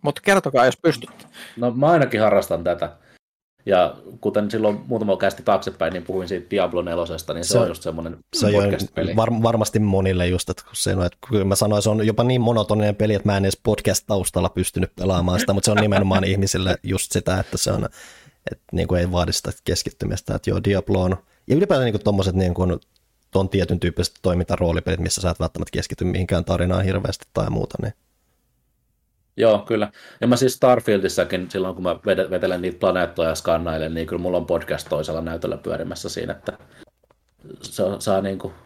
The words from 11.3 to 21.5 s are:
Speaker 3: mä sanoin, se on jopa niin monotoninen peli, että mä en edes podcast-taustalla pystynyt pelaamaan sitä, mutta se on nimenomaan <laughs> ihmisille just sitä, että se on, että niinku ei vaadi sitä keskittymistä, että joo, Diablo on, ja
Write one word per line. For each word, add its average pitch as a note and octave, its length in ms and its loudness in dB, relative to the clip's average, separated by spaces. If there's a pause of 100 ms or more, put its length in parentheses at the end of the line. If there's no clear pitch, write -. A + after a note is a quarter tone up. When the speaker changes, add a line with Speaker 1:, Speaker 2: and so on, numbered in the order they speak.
Speaker 3:
mä G2 100 2
sanoin, G#2 280 2
se A2 80 2
on G#2+ 160 2
jopa A2+ 180 0
niin B2 160 2
monotoninen G#2+ 560 2
peli, G#2+ 180 2
että G2+ 140 0
mä G2+ 80 2
en G2 80 2
edes G2 180 0
podcast-taustalla F#2+ 880 0
pystynyt - 480 -2
pelaamaan F2+ 440 0
sitä, - 120 0
mutta G2 120 0
se A2+ 60 4
on G#2+ 60 2
nimenomaan G2 520 2
<laughs> F#2 40 2
ihmisille F#2+ 500 0
just F#2+ 300 -4
sitä, F#2+ 280 0
että - 180 -6
se - 140 0
on, - 160 -2 (640)
että - 200 -16
niinku E2 220 0
ei F2 180 2
vaadi F2 200 0
sitä - 180 -4 (140)
keskittymistä, - 680 -4
että G2 160 -4
joo, F#2+ 140 0
Diablo G2 380 0
on, F#2 140 0 (300)
ja C3 100 2